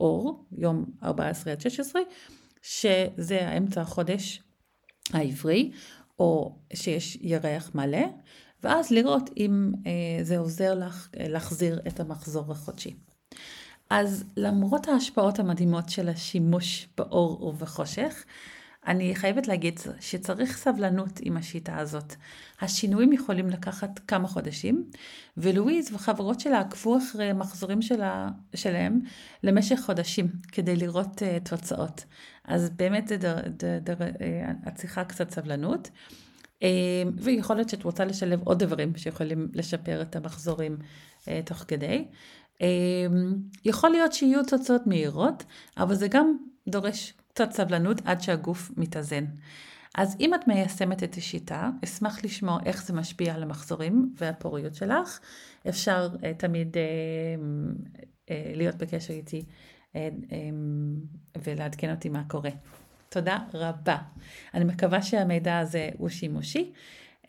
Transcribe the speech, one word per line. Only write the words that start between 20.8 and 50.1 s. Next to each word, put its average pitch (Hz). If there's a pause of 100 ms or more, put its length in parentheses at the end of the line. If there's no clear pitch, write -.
עם 170
השיטה 165
הזאת. 151 (460)
השינויים 208
יכולים 185
לקחת 190 (100)
כמה 185
חודשים, 185 (460)
ולואיז 214
וחברות 208
שלה 269
עקבו 220
אחרי 208
מחזורים 190
שלה, 196 (260)
שלהם 185 (420)
למשך 202
חודשים 175 (240)
כדי 180
לראות, 180
אה, 175
תוצאות. 165 (400)
אז 175
באמת 196
זה 214
ד-, 170
ד-, 175
ד-, 175
אה, 170 (180)
את 165
צריכה 180
קצת 180
סבלנות, 151 (720)
אה, 185 (480)
ויכול 220
להיות 220
שאת 196
רוצה 175
לשלב 185
עוד 180
דברים 160
שיכולים 160
לשפר 165
את 160
המחזורים, 156 (520)
אה, 160
תוך 170
כדי. 165 (580)
אה, 180 (960)
יכול 226
להיות 330
שיהיו 269
תוצאות 254
מהירות, 165 (320)
אבל 185
זה 196
גם... 294 (320)
דורש 202 (200)
קצת 226
סבלנות 180
עד 180
שהגוף 170
מתאזן. 151 (720)
אז 196